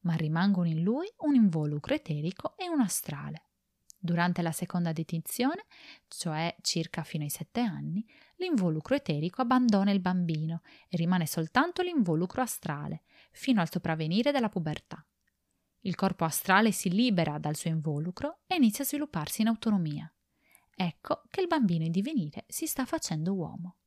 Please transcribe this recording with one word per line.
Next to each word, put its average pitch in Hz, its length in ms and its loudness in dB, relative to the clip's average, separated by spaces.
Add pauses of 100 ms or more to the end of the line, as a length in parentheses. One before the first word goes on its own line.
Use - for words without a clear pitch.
ma 170 120 0
rimangono 170 520 2
in 160 160 0
lui 254 240 0 (120)
un 294 160 2
involucro 156 580 4
eterico 160 640 -4
e 359 140 -6
un 311 100 2
astrale. 147 640 -2 (580)
Durante 175 380 2
la 170 100 0
seconda 170 420 -2
dentizione, 240 760 -2 (420)
cioè 165 540 -4
circa 165 400 -2
fino 151 200 -6
ai 147 60 -4
sette - 320 -6
anni, 165 420 -2 (340)
l'involucro 208 580 0
eterico 165 480 -2
abbandona 233 480 4
il 202 100 4
bambino 170 600 0 (260)
e 180 80 -4
rimane 170 300 2
soltanto 269 560 0
l'involucro 185 580 0
astrale, 156 640 -6 (280)
fino 233 300 0
al 165 100 0
sopravvenire 170 600 0
della 240 160 2
pubertà. 156 580 -6 (760)
Il 180 160 -4
corpo 190 280 -2
astrale 196 480 2
si - 160 -2
libera 180 500 2
dal 151 180 -4
suo - 120 -6
involucro 160 800 -4
e 370 80 -4
inizia 269 300 4
a - 20 -2
svilupparsi 247 560 -4
in 220 60 4
autonomia. 170 640 0 (640)
Ecco - 540 -4
che - 140 -4
il 359 40 0
bambino 202 380 2
in 165 80 -2
divenire 196 560 -2
si - 180 -6
sta 254 200 -4
facendo 185 480 -2
uomo. 180 420 -8 (100)